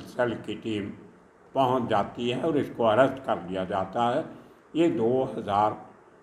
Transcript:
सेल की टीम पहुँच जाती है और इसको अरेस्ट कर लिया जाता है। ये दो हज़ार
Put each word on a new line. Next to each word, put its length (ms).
सेल 300
की 200
टीम 320
पहुँच 340
जाती 400
है 140
और 140
इसको 260
अरेस्ट 420
कर 160
लिया 240
जाता 420
है। 160
ये 160
दो 360
हज़ार 440